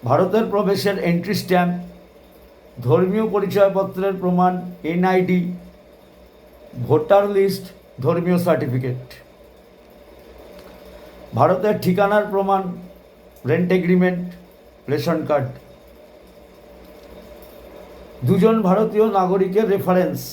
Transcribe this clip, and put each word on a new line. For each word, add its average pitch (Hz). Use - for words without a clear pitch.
ভারতের 180
প্রবেশের 196
এন্ট্রি 175
স্ট্যাম্প, 180
ধর্মীয় 185
পরিচয়পত্রের 190
প্রমাণ, 180
এনআইডি, 180
ভোটার 180
লিস্ট, 196
ধর্মীয় 170
সার্টিফিকেট, 131
ভারতের 165
ঠিকানার 202
প্রমাণ, 196
রেন্ট 175
এগ্রিমেন্ট, 180
রেশন 151
কার্ড, 139
দুজন 196
ভারতীয় 208
নাগরিকের 190
রেফারেন্স 180